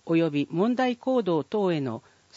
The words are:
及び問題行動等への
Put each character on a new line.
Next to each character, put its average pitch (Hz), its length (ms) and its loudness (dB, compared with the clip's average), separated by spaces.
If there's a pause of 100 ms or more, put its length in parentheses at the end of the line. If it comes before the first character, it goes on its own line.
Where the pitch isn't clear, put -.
及 165 240 2
び 143 220 -2
問 208 260 0
題 254 220 -2
行 262 240 0
動 170 200 0
等 196 300 0
へ 156 80 0
の 123 220 -6 (340)